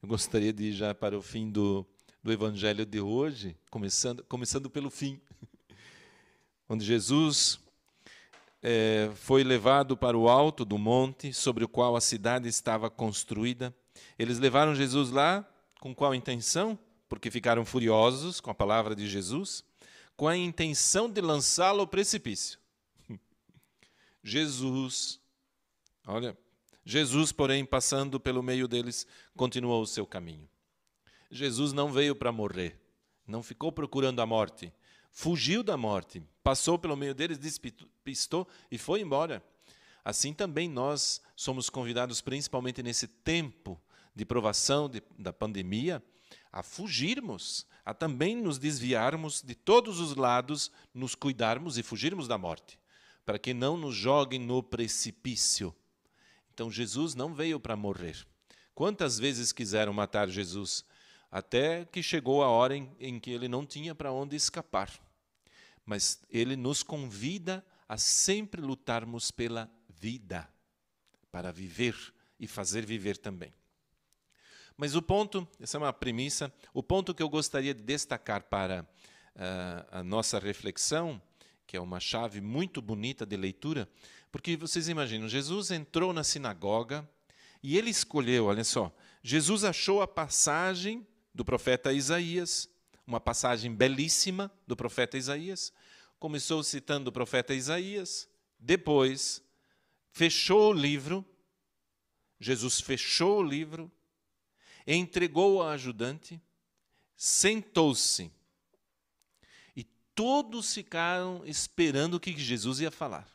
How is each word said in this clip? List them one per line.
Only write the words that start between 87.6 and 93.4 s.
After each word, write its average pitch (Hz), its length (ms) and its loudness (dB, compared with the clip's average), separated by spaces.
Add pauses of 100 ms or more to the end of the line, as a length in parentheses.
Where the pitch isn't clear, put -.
e 139 160 0
ele 226 120 2
escolheu, 123 560 2
olha 104 180 2
só, 101 320 0 (260)
Jesus 160 440 2
achou 196 360 2
a 190 60 0
passagem 180 1000 0 (300)
do 123 80 -4
profeta 127 480 2
Isaías, 165 760 0 (380)
uma 117 140 -2
passagem 120 560 0